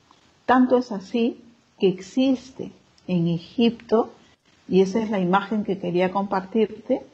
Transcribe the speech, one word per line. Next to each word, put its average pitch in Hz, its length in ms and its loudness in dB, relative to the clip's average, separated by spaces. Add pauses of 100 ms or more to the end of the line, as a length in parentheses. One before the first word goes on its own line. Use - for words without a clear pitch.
(460)
Tanto 254 320 4
es 247 140 -4
así 233 500 -4 (380)
que 196 80 2
existe - 840 -2 (360)
en 175 200 0
Egipto, 226 840 0 (560)
y 185 140 4
esa 190 200 0
es 214 80 -4
la 208 100 -2
imagen 196 440 0
que 190 160 -4
quería 175 320 0
compartirte, 202 920 -2 (120)